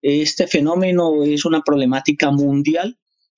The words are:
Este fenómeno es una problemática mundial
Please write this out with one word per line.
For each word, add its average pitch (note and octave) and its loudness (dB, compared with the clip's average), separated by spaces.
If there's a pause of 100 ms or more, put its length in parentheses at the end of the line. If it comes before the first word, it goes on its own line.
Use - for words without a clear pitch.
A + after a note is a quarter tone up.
Este D3 -2
fenómeno E3 0
es D3 0
una D#3+ 0
problemática C#3+ 0
mundial C#3+ 0 (380)